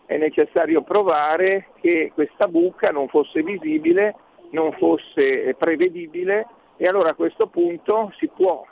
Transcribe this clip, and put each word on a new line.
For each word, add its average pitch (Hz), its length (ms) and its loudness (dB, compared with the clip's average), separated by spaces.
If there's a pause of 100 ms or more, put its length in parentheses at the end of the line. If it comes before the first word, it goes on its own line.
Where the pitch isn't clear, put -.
è 147 140 -4
necessario 156 640 0
provare 180 840 0 (120)
che 170 320 0
questa 156 340 -2
buca 180 440 0
non 139 180 -2
fosse 156 340 0
visibile, 170 720 0 (360)
non 156 240 -2
fosse, 139 720 0
eh, 131 80 -2
prevedibile, 175 920 -2 (300)
e 170 100 -2
allora 185 240 2
a 147 40 -4
questo 170 340 -2
punto 196 720 -2
si - 100 -4
può 170 440 0